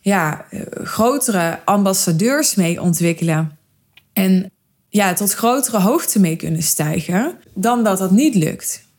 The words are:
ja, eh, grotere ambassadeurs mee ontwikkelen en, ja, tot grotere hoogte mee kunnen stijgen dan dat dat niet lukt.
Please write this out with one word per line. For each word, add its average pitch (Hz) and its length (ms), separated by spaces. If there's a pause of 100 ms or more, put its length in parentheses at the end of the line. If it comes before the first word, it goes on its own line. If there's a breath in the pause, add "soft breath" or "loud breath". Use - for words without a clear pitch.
ja, 180 500
eh, - 100 (240)
grotere 208 800
ambassadeurs 196 880
mee 175 280
ontwikkelen 165 760 (540)
en, 190 380 (380)
ja, 202 240
tot 196 200
grotere 240 460
hoogte 220 420
mee 165 160
kunnen 165 260
stijgen 175 720 (200)
dan 233 300
dat 190 140
dat 185 120
niet 254 240
lukt. - 540 (100)